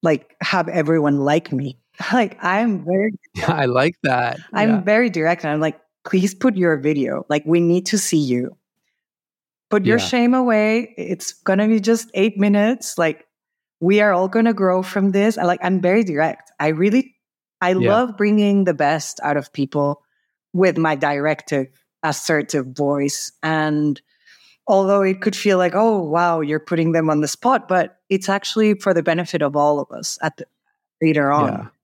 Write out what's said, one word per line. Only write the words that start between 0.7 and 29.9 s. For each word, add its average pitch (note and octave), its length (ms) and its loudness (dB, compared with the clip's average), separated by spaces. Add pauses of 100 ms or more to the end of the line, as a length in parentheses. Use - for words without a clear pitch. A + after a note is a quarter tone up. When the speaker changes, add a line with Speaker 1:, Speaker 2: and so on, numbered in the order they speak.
Speaker 1:
like C#3+ 320 0
me. C3 260 -6 (220)
<laughs> - 140 -6
Like, A3+ 280 0
I'm G3 420 -2
very F#3+ 300 -2 (120)
Speaker 2:
<laughs> - 100 -20
Yeah, - 160 -2
I D3+ 140 0
like B2+ 380 0
that. B2 360 -2 (140)
Speaker 1:
I'm G#3+ 160 0
Speaker 2:
Yeah. G#3+ 120 2
Speaker 1:
very G#3+ 280 2
direct. E3+ 340 -2
And D3+ 100 -2
I'm D3+ 60 -2
like, D#3 200 -2 (240)
"Please F#3+ 300 0
put B3+ 240 0
your E3+ 200 2
video. C#3 520 -2
Like, D3 160 0
we E3 140 2
need F3 280 2
to G#3+ 100 -2
see F3+ 200 0
you. B2+ 400 -2 (1120)
Put G#3 160 0
your A3 140 2
Speaker 2:
Yeah. - 60 -4
Speaker 1:
shame A#3+ 280 2
away. A3+ 640 0
It's - 360 -8
gonna G3 340 0
be A3 120 2
just A3+ 360 0
eight G3 240 0
minutes. G#3 580 0
Like, D#3+ 300 -2 (520)
we G3 220 4
are G#3 120 4
all F#3 140 0
gonna A3+ 260 2
grow F#3 280 0
from G3 300 0
this." G3+ 260 2
I, - 60 -2
like, F3 180 0
I'm F#3 180 0
very F#3 240 2
direct. D#3+ 560 -4
I D3 100 0
really, G3 460 0 (460)
I F#3 120 2
Speaker 2:
Yeah. F#3 200 2
Speaker 1:
love A#3 240 0
bringing G#3 460 2
the F3+ 100 2
best D3 480 -2
out D3 160 -2
of - 160 -8
people C#3+ 480 -4 (520)
with F3+ 260 2
my D#3 160 2
directive, C#3+ 720 -2 (360)
assertive D3 640 -2 (100)
voice. C#3+ 560 -2 (120)
And D3+ 580 0 (640)
although G3 380 2
it F#3+ 180 -2
could G#3 140 -2
feel G3 240 0
like, F3+ 160 2
"Oh, G#3+ 260 2
wow, E3 400 0
you're D3+ 180 -2
putting E3 340 0
them D#3+ 180 2
on D3+ 100 0
the D3+ 60 -2
spot," B3 400 -2
but F3+ 300 -2 (120)
it's F#3+ 200 -2
actually G#3 440 0
for G3 200 0
the E3+ 100 0
benefit E3 400 -2
of C#3 120 -2
all D3 240 2
of - 120 -8